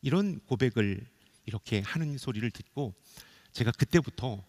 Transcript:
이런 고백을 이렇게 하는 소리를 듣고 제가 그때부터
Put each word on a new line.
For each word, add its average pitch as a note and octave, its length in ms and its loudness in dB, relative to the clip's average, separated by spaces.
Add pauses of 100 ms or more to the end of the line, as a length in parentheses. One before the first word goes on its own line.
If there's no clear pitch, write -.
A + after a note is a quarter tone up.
이런 F3+ 400 -2
고백을 G#2+ 680 -2 (400)
이렇게 - 340 -4
하는 E3 360 -4
소리를 A#2 340 -6
듣고 - 440 -10 (580)
제가 A#2 200 6
그때부터 C3 760 2